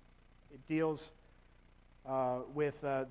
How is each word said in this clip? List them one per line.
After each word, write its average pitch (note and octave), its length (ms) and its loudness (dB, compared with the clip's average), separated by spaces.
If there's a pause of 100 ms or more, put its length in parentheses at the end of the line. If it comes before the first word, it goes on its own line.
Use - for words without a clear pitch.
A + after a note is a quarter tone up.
(520)
It C3+ 160 -20
deals, D#3 440 0 (960)
uh, B2+ 320 2 (160)
with, D3 280 0
uh, C3+ 260 2